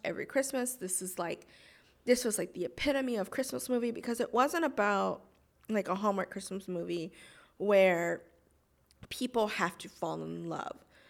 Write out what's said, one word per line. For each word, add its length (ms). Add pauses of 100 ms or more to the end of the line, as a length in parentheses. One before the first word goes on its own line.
every 240
Christmas. 480
This 260
is, 160
like, 300 (600)
this 180
was, 140
like, 140
the 120
epitome 520
of 120
Christmas 400
movie 220
because 280
it 140
wasn't 320
about, 560 (480)
like, 180
a 80
Hallmark 360
Christmas 360
movie 440 (460)
where 680 (840)
people 380 (140)
have 160
to 120
fall 340
in 260
love. 280 (320)